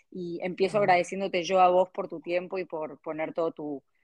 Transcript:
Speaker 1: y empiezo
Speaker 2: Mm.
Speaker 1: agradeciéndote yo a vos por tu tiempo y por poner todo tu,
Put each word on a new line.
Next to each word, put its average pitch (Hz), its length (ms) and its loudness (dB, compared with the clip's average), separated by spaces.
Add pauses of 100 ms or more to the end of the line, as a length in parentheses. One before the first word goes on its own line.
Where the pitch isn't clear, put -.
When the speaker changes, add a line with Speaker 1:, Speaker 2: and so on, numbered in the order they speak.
(100)
Speaker 1:
y 175 320 -8
empiezo 185 360 0
Speaker 2:
Mm. - 20 4
Speaker 1:
agradeciéndote 190 640 2
yo 185 160 4
a 180 80 8
vos 180 220 4
por 185 180 -8
tu 165 120 -10
tiempo 180 380 -4
y 180 60 -4
por 156 360 -8
poner 156 340 -6
todo 165 180 -2
tu, 147 300 -8 (220)